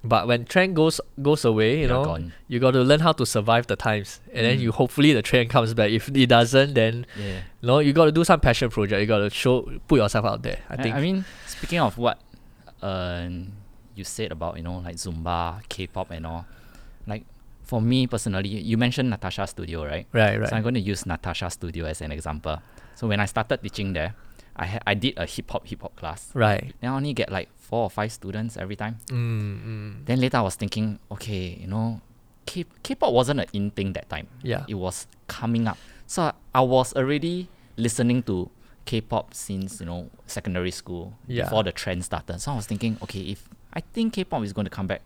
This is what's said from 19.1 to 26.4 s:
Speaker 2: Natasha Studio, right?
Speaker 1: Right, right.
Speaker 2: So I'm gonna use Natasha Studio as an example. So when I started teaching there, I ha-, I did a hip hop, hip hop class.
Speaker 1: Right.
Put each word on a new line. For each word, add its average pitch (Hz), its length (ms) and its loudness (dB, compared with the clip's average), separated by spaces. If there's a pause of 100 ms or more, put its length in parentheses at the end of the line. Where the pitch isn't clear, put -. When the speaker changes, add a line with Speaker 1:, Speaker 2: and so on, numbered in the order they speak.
Speaker 2:
Natasha 98 360 -4
Studio, 82 380 -8
right? 92 280 -6
Speaker 1:
Right, 107 260 6
right. 107 100 0
Speaker 2:
So 113 80 -2
I'm 110 60 0
gonna 120 160 0
use 98 280 -4
Natasha 87 440 -4
Studio 82 360 -8
as 76 140 -6
an 78 120 -8
example. 76 480 -6 (340)
So 113 140 -4
when 104 120 0
I 104 60 2
started - 360 -2
teaching 98 300 -6
there, 87 220 -4 (400)
I - 120 -6
ha-, 101 200 -6
I 101 80 2
did 113 240 0
a 85 80 -4
hip - 240 -10
hop, - 160 -6
hip - 160 -12
hop - 140 -14
class. - 360 -10
Speaker 1:
Right. 113 480 2